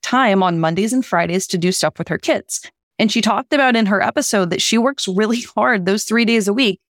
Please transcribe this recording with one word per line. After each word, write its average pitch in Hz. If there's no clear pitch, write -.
time 220
on 170
Mondays 165
and 254
Fridays 170
to 190
do 180
stuff -
with 180
her 175
kids. -
And 214
she 233
talked 226
about 254
in 226
her 196
episode 208
that 185
she -
works 262
really 214
hard 214
those 196
three 233
days 220
a 202
week. 233